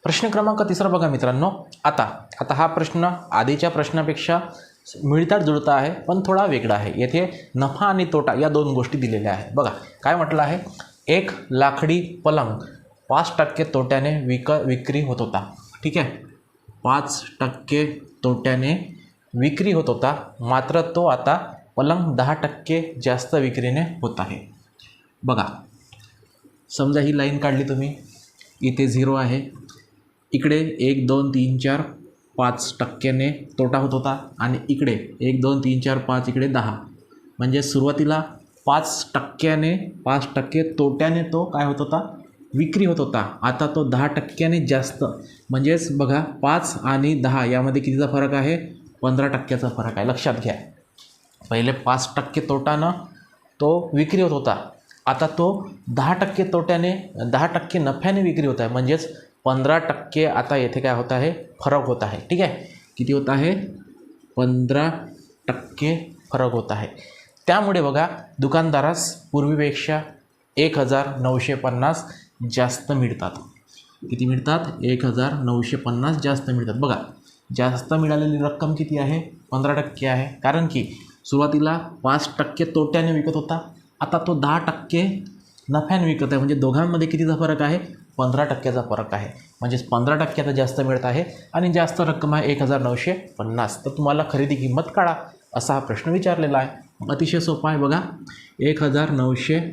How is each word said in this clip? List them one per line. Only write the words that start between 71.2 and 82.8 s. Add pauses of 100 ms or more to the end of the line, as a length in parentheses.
नऊशे
पन्नास (460)
जास्त
मिळतात. (800)
किती
मिळतात?
एक
हजार
नऊशे
पन्नास
जास्त
मिळतात.
बघा, (600)
जास्त
मिळालेली
रक्कम
किती
आहे? (120)
पंधरा
टक्के
आहे,
कारण
की (260)
सुरुवातीला (240)
पाच
टक्के
तोट्याने